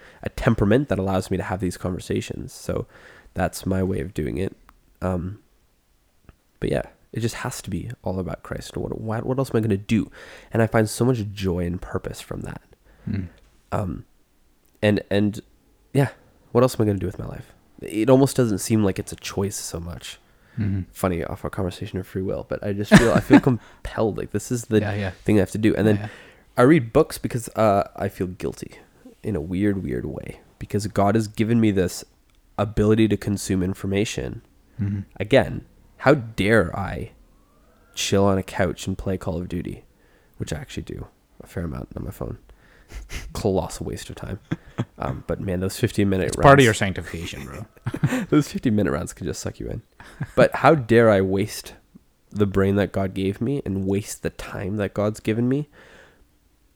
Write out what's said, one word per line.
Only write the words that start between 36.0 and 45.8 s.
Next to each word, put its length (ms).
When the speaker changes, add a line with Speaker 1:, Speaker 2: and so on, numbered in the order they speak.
Speaker 1:
dare 640
I 340
chill 300
on 140
a 60
couch 440
and 100
play 200
Call 240
of 80
Duty, 340
which 160
I 40
actually 260
do 240
a 40
fair 180
amount 320
on 80
my 60
phone. 260
<laughs> 460
Colossal 540
waste 220
of 60
time. 240
Um, 280
but 140
man, 180
those 200
fifteen 280